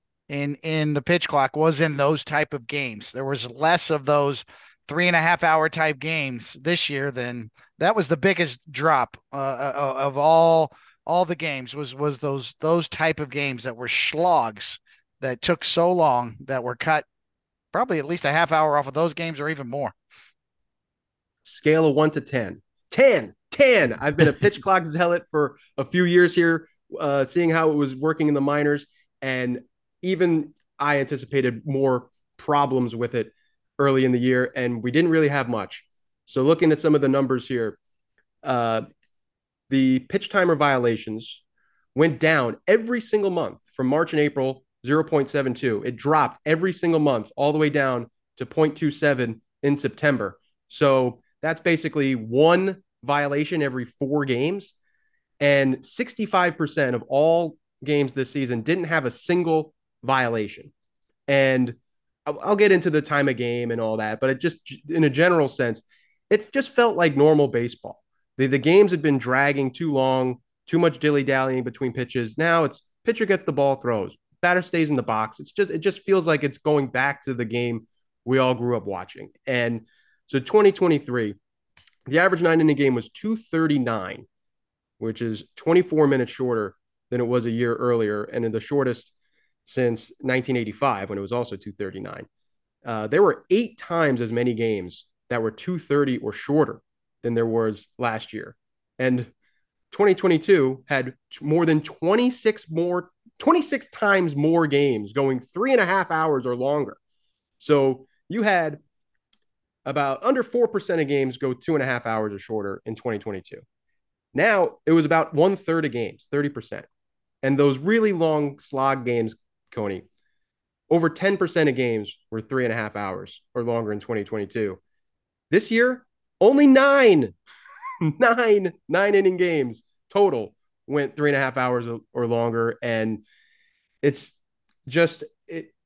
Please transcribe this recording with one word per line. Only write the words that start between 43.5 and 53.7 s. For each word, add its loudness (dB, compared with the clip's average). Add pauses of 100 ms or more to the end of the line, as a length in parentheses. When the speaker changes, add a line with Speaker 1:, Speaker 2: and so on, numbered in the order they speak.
Speaker 2:
from -4
March 0
and 2
April, -2 (200)
zero 2
point 0
seven -2
two. -2
It -6
dropped 0
every 0
single 0
month 0
all 0
the 0
way 2
down -2 (280)
to -10
point 0
two -2
seven -2 (200)
in 2
September. -2 (280)
So 0 (220)
that's -4
basically 0
one 2 (220)
violation -2
every -4